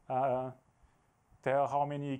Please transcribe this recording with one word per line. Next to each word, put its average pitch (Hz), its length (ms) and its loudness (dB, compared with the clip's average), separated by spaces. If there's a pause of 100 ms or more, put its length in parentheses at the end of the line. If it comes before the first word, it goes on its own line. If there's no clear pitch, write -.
uh, 131 420 0 (920)
tell 135 220 4
how 143 180 0
many 143 360 -4